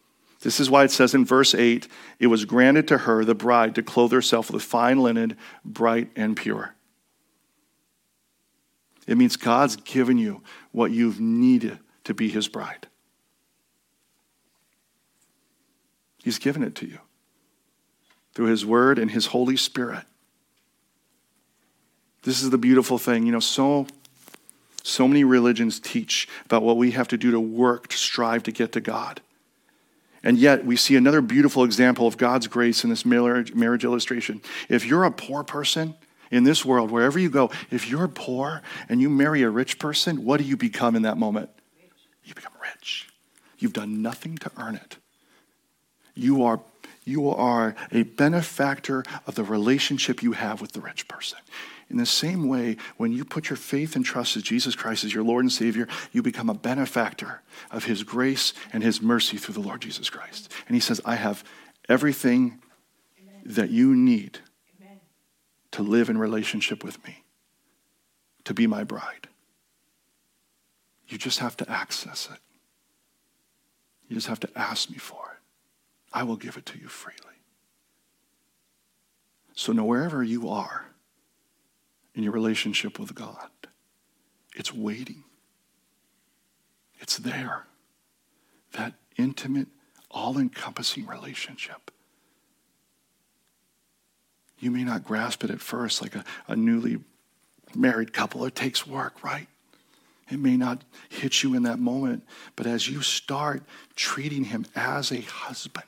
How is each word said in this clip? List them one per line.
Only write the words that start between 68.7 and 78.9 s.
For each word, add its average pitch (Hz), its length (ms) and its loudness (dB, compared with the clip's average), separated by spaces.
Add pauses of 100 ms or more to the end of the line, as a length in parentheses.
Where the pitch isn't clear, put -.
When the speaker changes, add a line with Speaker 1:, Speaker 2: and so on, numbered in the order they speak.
Speaker 1:
bride. - 440 -14 (1800)
You 107 100 -14
just - 200 -4
have 120 180 -8
to - 140 -12
access - 600 -10
it. - 100 -20 (1700)
You 117 60 -12
just 113 140 -8
have 110 120 -10
to - 180 -12
ask - 320 -6
me - 80 -16
for - 340 -18
it. - 60 -20 (720)
I 120 100 -6
will 113 140 -6
give - 200 -16
it - 100 -20
to - 120 -18
you - 80 -20
freely." - 320 -20 (2250)